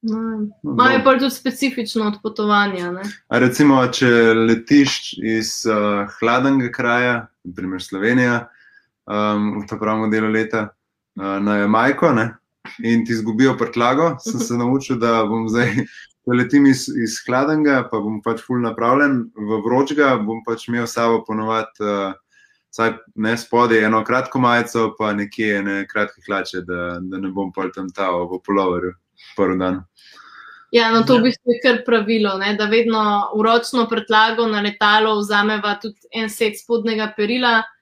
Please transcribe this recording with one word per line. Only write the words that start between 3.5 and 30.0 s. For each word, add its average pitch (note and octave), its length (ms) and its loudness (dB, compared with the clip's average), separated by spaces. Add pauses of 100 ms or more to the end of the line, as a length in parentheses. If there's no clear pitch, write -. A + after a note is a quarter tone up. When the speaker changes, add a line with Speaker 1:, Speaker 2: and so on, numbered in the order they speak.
Speaker 2:
če B2 220 0 (260)
letiš A2+ 600 4 (240)
iz, A2+ 320 -4 (140)
eh, G#2 480 0
hladnega B2+ 600 0
kraja, B2 440 0 (260)
na F2+ 120 -16
primer F#2 300 -8
Slovenija, A#2+ 680 0 (580)
um, G#2 540 -2
v G#2 60 -10
ta G#2+ 100 -8
pravem G#2+ 340 -2
delu A2 180 0
leta, A2 400 -2 (480)
eh, G2 240 -4
na G#2 160 0
Jamajko, A#2 560 2
ne, A#2 160 2 (480)
in A2+ 280 2
ti A#2 80 -4
izgubijo A2+ 440 0
prtljago, C3 600 0
sem G#3+ 240 -8
se A#2+ 140 -4
Speaker 1:
<laughs> A#2+ 40 -2
Speaker 2:
naučil, B2+ 400 -2
da A2+ 260 2
bom A2+ 240 -2
zdaj, A#2 260 0 (460)
ko B2+ 120 -2
letim B2+ 340 4
iz, C3 220 2
iz A2 320 -4
hladnega, C#3 680 0
pa A2+ 100 -2
bom G#2+ 240 -6
pač A2+ 180 -4
ful B2 200 -4
napravljen, B2 580 2 (140)
v G#2+ 280 -4
vročega C3+ 560 2
bom A2 280 -4
pač A2+ 240 -6
imel A#2+ 180 -2
s A2+ 80 -10
sabo A#2 300 2
ponovadi, A2 540 -4
eh, G2+ 360 -4 (600)
vsaj, A2+ 200 0 (180)
ne, A2 220 -2
spodaj A#2 480 2
eno A2 220 2
kratko B2+ 340 -2
majico, A#2 540 0
pa G#2+ 200 -4
nekje G#2 440 -4
ene G2 300 -4
kratke - 360 -6
hlače, F#2+ 380 -6
da, F2 380 -8
da F#2 200 -10
ne F#2+ 120 -6
bom F#2+ 200 -6
pol F#2 200 -6
tam F#2+ 200 -10
taval F2+ 380 -4
v F#2 120 -8
puloverju F2+ 520 -2 (400)
prvi F#2 240 0
dan. F#2 240 -2 (880)